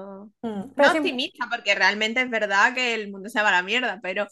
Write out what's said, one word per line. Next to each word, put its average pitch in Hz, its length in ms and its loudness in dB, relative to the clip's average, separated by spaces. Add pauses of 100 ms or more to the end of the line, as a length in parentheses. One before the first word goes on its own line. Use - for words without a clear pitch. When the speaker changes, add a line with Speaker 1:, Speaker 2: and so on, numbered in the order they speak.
(440)
Speaker 1:
Mm, 208 320 -8
Speaker 2:
no 269 120 8
Speaker 1:
pero 320 40 6
sí 320 80 0
Speaker 2:
optimistas, 277 520 -4
porque 226 240 0
realmente 214 460 2
es 254 80 -2
verdad 214 440 2
que 247 220 -2
el 202 160 -8
mundo 196 180 -14
se 226 120 -2
va 214 80 4
a - 40 4
la 180 100 2
mierda, 214 380 -2
pero 196 300 -4